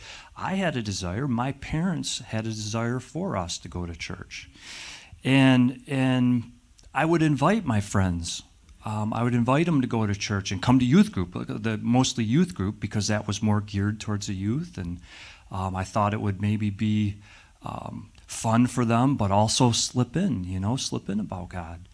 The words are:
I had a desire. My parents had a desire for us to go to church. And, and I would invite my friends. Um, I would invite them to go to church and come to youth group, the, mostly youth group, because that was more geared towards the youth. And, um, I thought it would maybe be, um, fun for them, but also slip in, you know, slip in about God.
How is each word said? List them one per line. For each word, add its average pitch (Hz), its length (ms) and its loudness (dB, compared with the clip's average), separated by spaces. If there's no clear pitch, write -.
I 147 180 -4
had 175 220 0
a 120 60 -2
desire. 95 440 -4
My 127 260 -2
parents 156 680 -4
had 110 260 -4
a 113 40 -4
desire 113 500 -4
for 156 380 -6
us 87 220 -4
to - 100 -12
go 87 180 -6
to 85 80 -8
church. - 540 -12
And, 131 640 6
and 127 640 2
I 139 100 0
would 160 180 4
invite 160 440 2
my 110 160 2
friends. 92 600 0
Um, 107 280 -2
I 113 100 -2
would 120 100 0
invite 127 320 4
them 160 160 2
to 120 60 0
go 110 180 0
to 101 100 0
church 101 360 -2
and 98 100 -4
come 131 180 6
to 123 60 2
youth 196 260 6
group, 87 220 -4
the, 113 480 -4
mostly 120 420 2
youth 151 320 2
group, 98 240 -2
because 104 280 -2
that 104 200 0
was 101 140 -2
more 107 180 2
geared 104 400 -2
towards 101 280 -4
the 107 60 -4
youth. 110 440 -4
And, 87 220 -6
um, 95 240 -4
I 95 80 -2
thought 104 300 0
it 110 80 -2
would 101 200 -2
maybe 104 280 0
be, 107 460 0
um, - 480 -10
fun 113 380 2
for 123 200 0
them, 120 320 2
but 104 120 0
also 107 420 4
slip - 440 0
in, 143 300 0
you 92 140 -4
know, 104 180 0
slip - 320 -6
in - 100 -2
about 92 300 -8
God. 85 440 -12